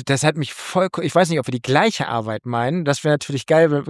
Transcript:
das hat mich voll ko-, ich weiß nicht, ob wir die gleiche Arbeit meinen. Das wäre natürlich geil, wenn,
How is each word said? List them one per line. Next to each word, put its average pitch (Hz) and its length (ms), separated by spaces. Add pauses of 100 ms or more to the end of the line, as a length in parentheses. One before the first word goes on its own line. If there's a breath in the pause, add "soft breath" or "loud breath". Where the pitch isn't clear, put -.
das 139 180
hat 151 120
mich 151 180
voll - 340
ko-, 170 140
ich 180 120
weiß 175 140
nicht, 160 100
ob 123 80
wir 123 60
die 123 100
gleiche 170 460
Arbeit 110 380
meinen. 123 380
Das 143 200
wäre 151 100
natürlich 139 320
geil, 160 240
wenn, 143 200